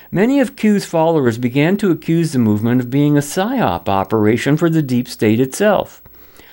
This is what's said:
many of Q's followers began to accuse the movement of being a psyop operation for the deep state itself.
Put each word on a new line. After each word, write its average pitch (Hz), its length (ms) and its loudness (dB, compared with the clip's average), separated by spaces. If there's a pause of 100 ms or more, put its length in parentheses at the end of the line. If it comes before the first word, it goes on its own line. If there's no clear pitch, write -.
(120)
many 233 260 2
of 254 160 0
Q's 208 300 0
followers 160 540 0
began 143 400 0
to 202 120 0
accuse 165 420 -2
the 135 60 -2
movement 117 440 0
of 120 80 -10
being 147 260 2
a 143 60 2
psyop 185 640 -4
operation 110 680 0
for 170 140 0
the 160 120 0
deep 123 260 -2
state 113 320 0
itself. 185 640 -2 (500)